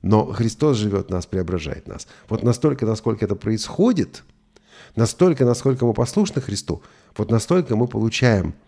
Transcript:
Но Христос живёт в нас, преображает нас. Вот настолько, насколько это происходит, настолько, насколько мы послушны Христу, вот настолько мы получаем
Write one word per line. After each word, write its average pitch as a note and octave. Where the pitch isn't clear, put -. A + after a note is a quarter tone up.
Но G#2+
Христос A#2
живёт G2+
в -
нас, F2+
преображает E2+
нас. -
Вот -
настолько, B2
насколько A2
это G2
происходит, C3+
настолько, C3+
насколько A#2+
мы A2+
послушны B2+
Христу, -
вот G#2
настолько A#2+
мы B2
получаем A2